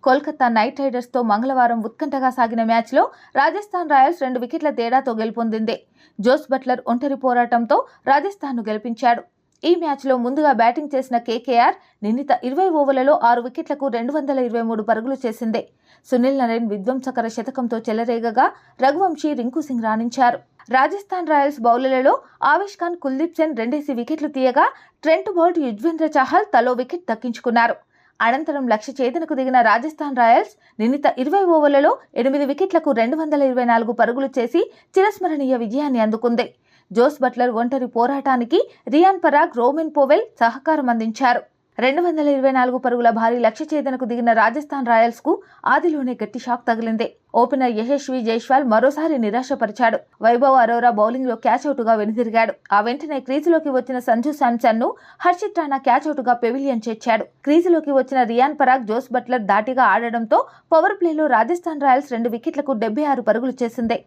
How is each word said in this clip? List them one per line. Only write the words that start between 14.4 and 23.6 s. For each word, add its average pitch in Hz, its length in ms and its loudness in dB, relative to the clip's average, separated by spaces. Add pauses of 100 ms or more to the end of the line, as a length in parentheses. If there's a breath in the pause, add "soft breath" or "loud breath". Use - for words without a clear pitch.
ఇరవై 233 220 -4
మూడు 220 180 -4
పరుగులు 233 380 -2
చేసింది. 220 360 -4 (460 soft breath)
సునీల్ 262 340 0
నరేన్ 233 300 -2
విధ్వంసకర 247 640 -4
శతకంతో 240 420 -6 (100)
చెలరేగగా, 233 580 0 (380 soft breath)
రఘువంశీ, 302 460 0 (100)
రింకు 247 280 -4
సింగ్ 233 200 -6
రాణించారు. 240 520 0 (360 soft breath)
రాజస్థాన్ 339 560 0
రాయల్స్ 285 340 2
బౌలర్లలో 262 480 2 (380 soft breath)
ఆవేష్ 381 300 0
ఖాన్, 349 220 -6
కుల్దీప్ 285 340 -4
సేన్ 311 240 0